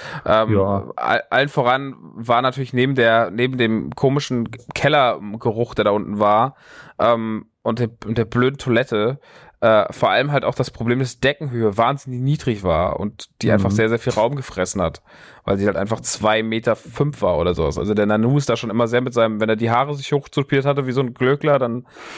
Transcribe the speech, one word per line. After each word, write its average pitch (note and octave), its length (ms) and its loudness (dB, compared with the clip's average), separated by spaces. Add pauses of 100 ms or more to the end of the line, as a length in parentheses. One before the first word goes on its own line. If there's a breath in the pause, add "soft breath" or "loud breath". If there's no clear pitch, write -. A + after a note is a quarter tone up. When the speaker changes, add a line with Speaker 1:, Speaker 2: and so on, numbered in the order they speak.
(240 loud breath)
Speaker 1:
Ähm, A2 300 2
Speaker 2:
Ja. G2 300 0 (120)
Speaker 1:
al-, C2 320 -2
allen C3 220 2
voran C3+ 460 0 (180)
war A#2 260 0
natürlich C3 320 -2
neben C3 220 2
der, A2+ 360 4
neben B2+ 280 -2
dem A2 360 0
komischen C3 560 0 (240)
Kellergeruch, A#2 1000 0
der G#2+ 100 2
da G#2 60 4
unten G#2 280 0
war, G#2+ 360 4 (440 loud breath)
ähm, A2+ 480 0 (160)
und A2+ 160 -2
der, A#2+ 120 -2 (160)
und A2 120 -4
der A2+ 80 2
blöden B2+ 320 0
Toilette, A#2 600 0 (460 loud breath)
äh, A2 260 4
vor A2+ 200 0
allem B2+ 200 2
halt C#3+ 140 0
auch A#2+ 100 -2
das - 160 -4
Problem, A#2+ 280 -2
dass C3 220 -6
Deckenhöhe A#2+ 580 -2
wahnsinnig B2+ 420 0
niedrig B2+ 420 -2
war F2 380 0
und - 300 -10 (100)
die A#2 100 0
einfach G2 200 2
Speaker 2:
Mhm. G2+ 40 -2
Speaker 1:
sehr, A2 140 2
sehr A2+ 100 0
viel B2 140 -4
Raum A#2+ 240 0
gefressen F#2+ 460 -4
hat, E2 180 -4 (440 loud breath)
weil G2 120 0
sie G2 80 -2
halt G2+ 140 0
einfach G#2 220 -4
zwei A2 420 0
Meter A2+ 340 -2
fünf - 460 -6
war F2+ 160 2
oder F2 160 2
sowas. D#2+ 240 -2
Also G#2 160 -2
der G#2 100 2
Nanu A2 320 2
ist C#3 140 0
da A2+ 60 0
schon A#2 120 -6
immer A2+ 200 0
sehr A#2+ 120 0
mit B2+ 140 -4
seinem, A2 260 2
wenn A2 80 0
er A2 80 2
die A2+ 140 0
Haare C#3 240 0
sich C#3 180 -10
hochzupiert C#3 540 0
hatte C#3 200 0
wie B2+ 60 -2
so B2+ 80 0
ein B2 140 -2
Glöckler, C#3+ 440 2
dann A#2+ 280 -4 (320 loud breath)